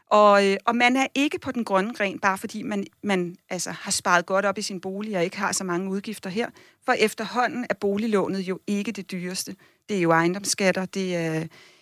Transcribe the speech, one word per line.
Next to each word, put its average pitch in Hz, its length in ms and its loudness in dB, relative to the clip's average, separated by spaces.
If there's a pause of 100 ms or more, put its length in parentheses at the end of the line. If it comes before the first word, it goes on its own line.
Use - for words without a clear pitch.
(100)
Og, 202 380 8
øh, 196 160 2
og 233 120 2
man 247 200 4
er 269 180 2
ikke 294 240 0
på 269 140 -6
den 240 120 -4
grønne 196 300 0
gren, 196 240 -4
bare 190 200 0
fordi 214 240 -10
man, 202 220 -4 (180)
man, 185 340 0 (140)
altså, 185 200 -4
har 185 200 -10
sparet 175 360 2
godt 196 180 2
op 196 140 0
i 214 40 -4
sin 196 180 -6
bolig 196 360 -6
og 170 80 2
ikke 190 140 -4
har 196 140 -2
så 185 120 -4
mange 185 260 -2
udgifter 196 400 -6
her. 214 160 -4 (380)
For 254 80 2
efterhånden 226 760 -2
er - 100 -2
boliglånet 202 600 0
jo 185 260 -6
ikke 202 260 -2
det 196 180 -12
dyreste. 185 460 -8 (320)
Det 208 80 -2
er 190 40 2
jo 165 100 4
ejendomsskatter, 185 720 2
det 185 320 -4
er, 160 280 -2 (380)